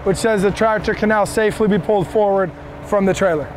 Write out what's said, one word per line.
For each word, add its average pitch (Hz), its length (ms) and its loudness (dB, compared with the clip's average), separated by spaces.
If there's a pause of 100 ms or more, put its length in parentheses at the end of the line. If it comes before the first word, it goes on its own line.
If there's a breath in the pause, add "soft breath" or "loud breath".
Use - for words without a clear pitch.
which 190 140 0
says 220 240 2
the 202 80 2
tractor 214 460 0
can 208 140 0
now 208 160 2
safely 214 420 0
be 202 100 2
pulled 196 300 0
forward 196 420 0 (360)
from 202 200 0
the 190 80 2
trailer. 160 440 0